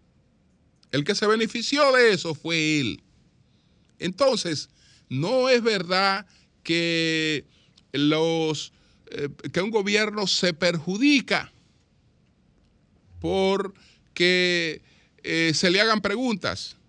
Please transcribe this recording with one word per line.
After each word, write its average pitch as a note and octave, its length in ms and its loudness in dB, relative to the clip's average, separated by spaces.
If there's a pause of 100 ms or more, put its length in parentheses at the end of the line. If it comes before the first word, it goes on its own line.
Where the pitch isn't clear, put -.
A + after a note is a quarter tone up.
(920)
El C#3+ 120 0
que G3 100 -2
se G#3 140 -2
benefició A#3 640 2
de A#3+ 220 6
eso E3+ 200 -4
fue D#3 460 -2
él. A2 240 -4 (960)
Entonces, F#3 720 -2 (400)
no A#3 400 0
es A#3+ 120 4
verdad G3 640 0 (380)
que E3 840 -2 (460)
los, D#3 840 0 (380)
eh, C#3+ 180 -6 (220)
que E3+ 100 -2
un G#3 80 -2
gobierno G#3 580 0
se F3+ 260 0
perjudica F#3 960 0 (1700)
porque, F3+ 1600 0 (420)
eh, E3 320 0
se F3+ 160 2
le F#3+ 100 2
hagan A3 200 2
preguntas G3+ 760 -4 (140)